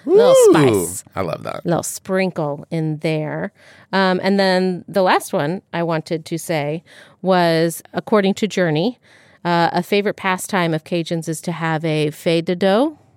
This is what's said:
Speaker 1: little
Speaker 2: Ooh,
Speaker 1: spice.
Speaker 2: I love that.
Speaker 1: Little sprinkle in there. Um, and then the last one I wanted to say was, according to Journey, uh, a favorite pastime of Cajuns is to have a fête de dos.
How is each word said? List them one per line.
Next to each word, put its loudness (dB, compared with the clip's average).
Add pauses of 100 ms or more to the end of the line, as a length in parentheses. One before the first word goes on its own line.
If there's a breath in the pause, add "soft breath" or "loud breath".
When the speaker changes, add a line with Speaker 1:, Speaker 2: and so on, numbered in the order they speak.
Speaker 1:
little 6
Speaker 2:
Ooh, 8
Speaker 1:
spice. 2 (100)
Speaker 2:
I -4
love -6
that. -10
Speaker 1:
Little -2
sprinkle -6
in -2
there. -4 (400 soft breath)
Um, 2
and 2
then 0
the 0
last 2
one -2 (100)
I -2
wanted -4
to -6
say -4 (400 loud breath)
was, 2 (120)
according 0
to -2
Journey, -2 (460 soft breath)
uh, 2
a -2
favorite 0
pastime -2
of -4
Cajuns -4
is -6
to -6
have -4
a 0
fête -2
de -2
dos. 2 (220)